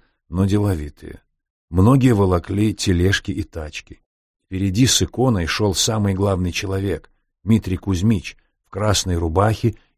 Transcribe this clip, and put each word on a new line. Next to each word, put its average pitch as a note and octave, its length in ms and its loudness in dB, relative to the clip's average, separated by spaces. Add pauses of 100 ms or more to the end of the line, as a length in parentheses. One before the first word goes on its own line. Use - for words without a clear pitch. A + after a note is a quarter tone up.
(300)
но F2+ 160 0
деловитые. F#2+ 760 -4 (480)
Многие B2 460 4
волокли G2 580 0
тележки F#2 560 0
и - 140 -4
тачки. - 580 -16 (440)
Впереди G2 420 0
с - 160 2
иконой A2 420 0
шёл G2 300 0
самый G#2 400 0
главный F#2 360 0
человек — F#2+ 600 -6 (320)
Митрий F#2+ 340 0
Кузьмич, G2 580 -2 (300)
в - 60 -20
красной F#2+ 440 -2
рубахе G2+ 600 0 (220)